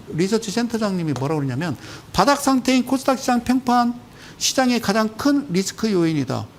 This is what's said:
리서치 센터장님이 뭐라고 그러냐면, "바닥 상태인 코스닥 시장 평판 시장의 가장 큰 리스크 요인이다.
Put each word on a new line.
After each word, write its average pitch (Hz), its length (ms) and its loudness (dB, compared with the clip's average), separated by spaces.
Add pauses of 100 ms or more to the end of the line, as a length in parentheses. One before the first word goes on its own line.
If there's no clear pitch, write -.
(140)
리서치 202 380 0
센터장님이 208 640 -2
뭐라고 143 280 -2
그러냐면, 135 360 -4 (340)
"바닥 277 300 2
상태인 254 440 2
코스닥 262 340 0
시장 240 240 0
평판 240 500 2 (460)
시장의 247 420 2
가장 220 340 2
큰 285 360 2
리스크 190 400 -2
요인이다. 147 560 0 (120)